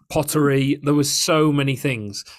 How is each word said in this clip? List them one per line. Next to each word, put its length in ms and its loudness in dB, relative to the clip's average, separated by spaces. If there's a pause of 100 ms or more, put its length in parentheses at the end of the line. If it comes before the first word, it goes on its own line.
pottery. 720 0
There 120 0
was 160 2
so 420 2
many 240 0
things. 480 -6 (140)